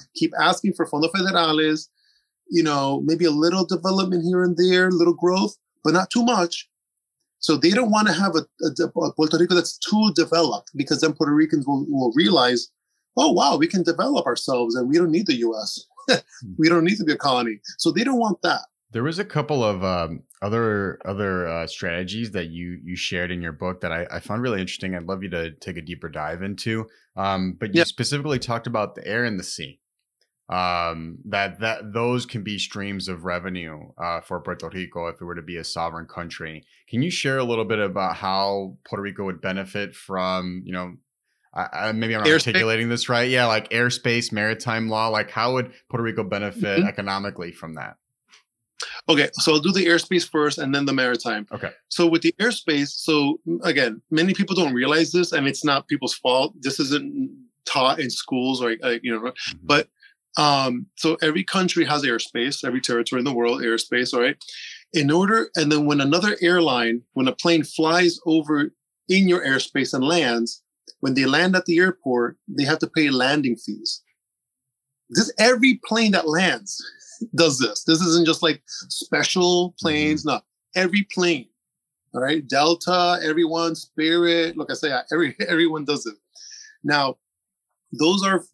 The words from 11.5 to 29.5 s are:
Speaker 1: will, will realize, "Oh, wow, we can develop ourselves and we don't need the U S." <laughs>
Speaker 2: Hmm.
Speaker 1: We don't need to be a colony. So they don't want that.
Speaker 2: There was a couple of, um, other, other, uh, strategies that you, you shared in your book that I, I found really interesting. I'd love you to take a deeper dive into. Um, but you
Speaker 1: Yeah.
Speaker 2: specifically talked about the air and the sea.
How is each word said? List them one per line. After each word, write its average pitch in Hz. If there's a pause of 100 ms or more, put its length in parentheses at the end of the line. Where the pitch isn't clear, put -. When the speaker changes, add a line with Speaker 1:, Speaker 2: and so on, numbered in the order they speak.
Speaker 1:
will, 143
will 127
realize, 131 (460)
"Oh, 269
wow, 156
we 147
can 180
develop 175
ourselves 120
and 127
we 156
don't 175
need 185
the 135
U 113
S." -
<laughs> - (140)
Speaker 2:
Hmm. -
Speaker 1:
We 156
don't 170
need 196
to 208
be 151
a -
colony. 120 (180)
So 165
they 185
don't 254
want 214
that. 151 (300)
Speaker 2:
There 113
was 165
a 202
couple 147
of, 98
um, 87 (180)
other, 104
other, 98
uh, 82
strategies 92
that 90
you, 87
you 87
shared 87
in 90
your 82
book 90
that 85
I, 82
I 87
found 110
really 117
interesting. 92
I'd 87
love 95
you 98
to 82
take 85
a 82
deeper 80
dive 78
into. 113 (280)
Um, 95
but 107
you 170
Speaker 1:
Yeah. 170
Speaker 2:
specifically 143
talked 117
about 107
the -
air 113
and 107
the 85
sea. - (680)